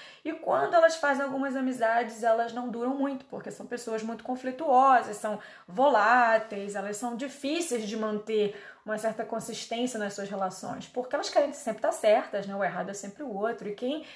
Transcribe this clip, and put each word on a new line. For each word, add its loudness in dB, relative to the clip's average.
e -6
quando 0
elas 6
fazem 0
algumas -4
amizades, 0
elas 2
não -6
duram -2
muito, -2
porque -10
são -14
pessoas -6
muito -8
conflituosas, 4
são -4
voláteis, 4
elas -6
são -6
difíceis -4
de -6
manter 0
uma -4
certa -2
consistência -4
nas -4
suas -8
relações, -6
porque -6
elas -4
querem 2
sempre -6
estar 0
certas, 2
né? -8
O -4
errado -4
é -8
sempre -12
o -8
outro. -4
E -6
quem -4